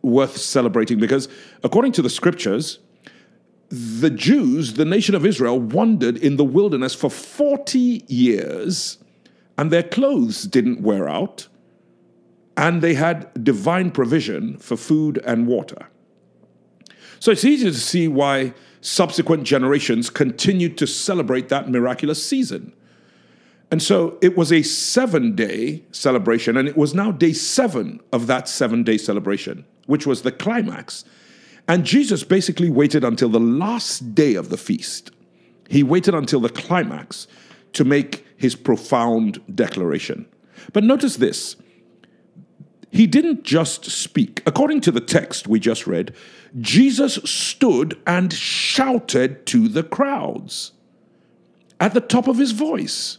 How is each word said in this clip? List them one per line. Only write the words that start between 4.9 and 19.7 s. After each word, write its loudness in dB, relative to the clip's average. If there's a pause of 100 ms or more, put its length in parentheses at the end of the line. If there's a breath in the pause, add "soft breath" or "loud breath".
of 2
Israel, 2
wandered 2
in 2
the 4
wilderness 2
for -2
forty -2
years, 0 (600 soft breath)
and 0
their 4
clothes 0
didn't 0
wear 0
out, -6 (1080)
and 2
they 2
had -2
divine 2
provision -2
for -8
food 0
and 0
water. -4 (1300 loud breath)
So 4
it's 2
easy 4
to 0
see 0
why 0 (260 soft breath)
subsequent 0
generations 0